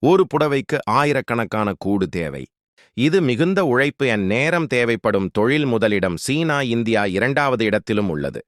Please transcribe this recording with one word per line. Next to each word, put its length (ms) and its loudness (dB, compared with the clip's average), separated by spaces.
ஒரு 220 6
புடவைக்கு 600 0
ஆயிரக்கணக்கான 920 0
கூடு 320 0
தேவை. 340 -6
இது 240 2
மிகுந்த 440 0
உழைப்பு 440 0
and 160 0
நேரம் 420 0
தேவைப்படும் 640 0
தொழில். 340 0
முதலிடம் 520 0
சீனா, 440 -2
இந்தியா 440 0
இரண்டாவது 600 0
இடத்திலும் 440 0
உள்ளது. 380 -4